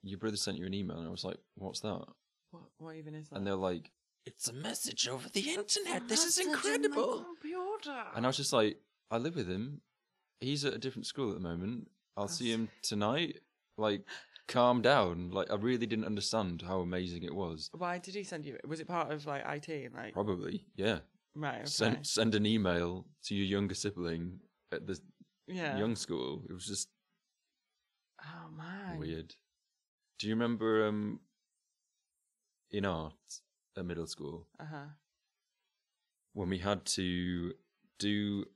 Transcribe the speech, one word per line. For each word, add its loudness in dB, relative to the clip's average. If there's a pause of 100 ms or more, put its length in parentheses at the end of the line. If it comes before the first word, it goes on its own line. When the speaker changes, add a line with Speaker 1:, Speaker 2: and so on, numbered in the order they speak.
Speaker 1:
"Your -8
brother -2
sent -2
you -4
an -2
email." -2
And -6
I -6
was -8
like, -4 (160)
"What's -8
that?" -4 (460)
Speaker 2:
What, -20 (140)
what -12
even -12
is -12
that? -10
Speaker 1:
And -2
they're 2
like, 0 (340)
"It's -8
a -4
message -4
over -4
the 0 (140)
Speaker 2:
That's 0
Speaker 1:
internet. -2
This 4
is 2
Speaker 2:
message 2
on 2
my 2
Speaker 1:
incredible." 2
Speaker 2:
computer. -6 (100)
Speaker 1:
And 2
I 6
was 2
just 0
like, 6 (300)
"I 0
live -2
with -2
him. -4 (600)
He's -2
at 2
a -6
different -4
school -2
at -2
the -6
moment. -4 (260)
I'll -2
see -2
Speaker 2:
That's 2
Speaker 1:
him 0 (140)
tonight. 0 (380)
Like, 2 (440)
calm 8
down." 6
Like, 0
I 2
really 2
didn't 0
understand 0
how 0
amazing -2
it -6
was. -4
Speaker 2:
Why -4
did -12
he -4
send -8
you -8
it? -12
Was -6
it -10
part 0
of, -4
like, -2
I -2
T -6
and, -12
like -8
Speaker 1:
Probably, -2
yeah. 2 (360)
Speaker 2:
Right, -4
okay. -8
Speaker 1:
Send, 2
send 4
an 6
email 4 (180)
to -4
your 2
younger 4
sibling -2 (320)
at -4
the -4 (460)
Speaker 2:
Yeah. -2
Speaker 1:
young 2
school. -4
It -8
was -10
just -4 (1400)
Speaker 2:
Oh, -14
man. -8
Speaker 1:
Weird. -6 (840)
Do -2
you 4
remember, 4
um, 0 (1500)
in 2
art 0 (600)
at -4
middle -2
school -8 (140)
Speaker 2:
Uh-huh. -10 (1500)
Speaker 1:
when -2
we 0
had 0
to 0 (440)
do 2 (100)